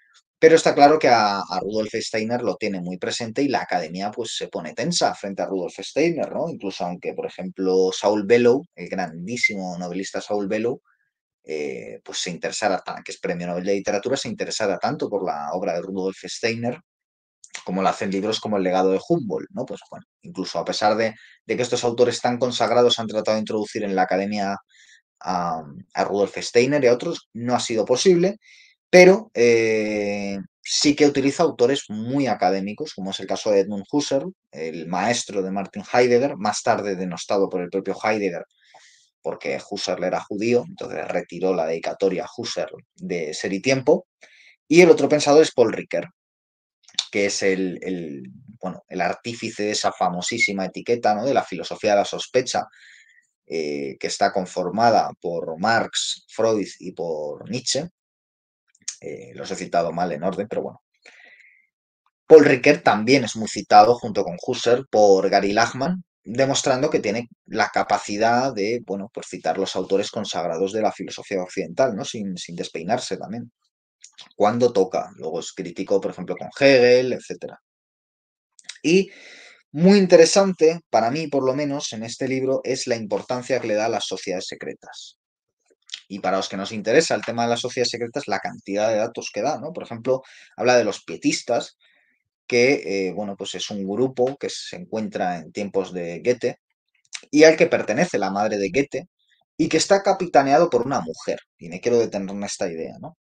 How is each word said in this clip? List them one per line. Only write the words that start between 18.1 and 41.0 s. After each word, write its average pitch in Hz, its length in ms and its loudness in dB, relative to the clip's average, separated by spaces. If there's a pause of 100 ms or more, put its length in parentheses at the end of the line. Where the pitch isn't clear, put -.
como 107 180 -4
El 95 60 0
legado 92 280 2
de 95 160 2
Humboldt, 139 440 -2
¿no? 98 140 -8
Pues, - 160 -12 (100)
bueno, - 140 -18 (180)
incluso 90 340 -8
a 85 80 -4
pesar 107 320 0
de, 110 160 0 (320)
de 113 100 -2
que 110 60 -2
estos 123 220 -2
autores 120 360 2
tan 123 200 -2
consagrados 120 580 2
han 113 80 -6
tratado 107 300 -2
de 110 60 -2
introducir 107 420 -4
en 98 120 -4
la 92 80 2
academia 98 520 -2 (640)
a, 87 420 -4 (320)
a 95 100 0
Rudolf 95 340 0
Steiner 131 460 2
y 123 40 6
a 117 60 6
otros, - 400 -6
no 120 200 -4
ha 120 60 2
sido 120 260 -2
posible, 175 520 4 (520)
pero, 185 440 8
eh, 107 1040 2 (240)
sí - 360 0
que 151 80 6
utiliza 143 380 2
autores 131 440 2
muy 120 400 -4
académicos, 98 640 -2
como 95 180 -8
es - 100 -8
el 95 60 -12
caso 98 220 -4
de 101 120 4
Edmund 98 280 -4
Husserl, 147 440 -2 (180)
el 80 360 -10
maestro 101 540 -4
de 95 100 -4
Martin 98 320 -8 (100)
Heidegger, 123 420 2
más 104 260 -4
tarde 101 360 -2
denostado 92 500 -2
por 92 140 -4
el 87 80 -8
propio 95 340 -4
Heidegger, 101 400 -2 (800)
porque 71 480 -6
Husserl 92 340 -6
era 87 160 0
judío, 113 480 0
entonces - 400 -10